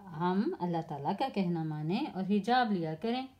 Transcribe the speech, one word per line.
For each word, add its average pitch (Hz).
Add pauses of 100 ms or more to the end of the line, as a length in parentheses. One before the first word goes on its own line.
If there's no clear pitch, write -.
(140)
हम 190
अल्लाह 170
ताला 147
का 269
कहना 175
मानें 156
और 185
हिजाब 214
लिया 160
करें, 247 (120)